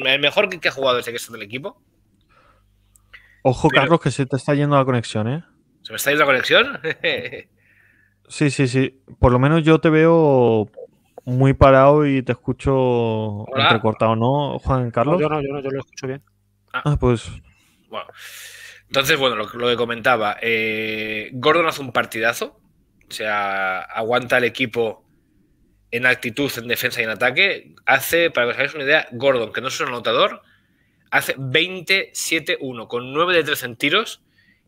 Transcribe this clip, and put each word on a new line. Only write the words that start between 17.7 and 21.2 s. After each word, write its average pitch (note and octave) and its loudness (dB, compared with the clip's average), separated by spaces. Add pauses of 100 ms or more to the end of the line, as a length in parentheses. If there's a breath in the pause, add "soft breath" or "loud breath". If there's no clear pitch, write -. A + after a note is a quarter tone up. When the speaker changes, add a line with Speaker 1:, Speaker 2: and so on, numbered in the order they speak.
Speaker 1:
Bueno. - -12 (800 loud breath)
Entonces, C3+ 0
bueno, C3 2
lo, G#2+ -4
lo A#2+ -4
que A#2+ 2
comentaba, A#2 0
eh, A2 -4